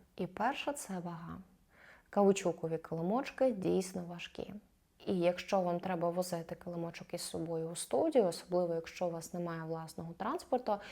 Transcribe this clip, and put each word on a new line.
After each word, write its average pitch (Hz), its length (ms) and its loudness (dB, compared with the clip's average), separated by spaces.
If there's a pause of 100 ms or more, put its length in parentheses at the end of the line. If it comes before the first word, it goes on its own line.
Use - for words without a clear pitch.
(180)
І 180 100 -4
перше — 269 460 -2
це 196 260 -6
вага. 170 400 -8 (720)
Каучукові 180 680 4
килимочки 208 760 2
дійсно 185 520 0
важкі. - 500 -10 (520)
І 196 120 2
якщо 180 420 2
вам 175 200 0
треба 175 300 0
возити 170 440 -2
килимочок 170 600 -8
із 175 80 -6
собою 165 460 -4
у 170 80 -8
студію, 277 480 4
особливо 175 500 2
якщо 165 320 -4
у 170 40 0
вас 165 240 -8
немає 170 280 -4
власного 160 500 -8
транспорту, 247 640 0 (160)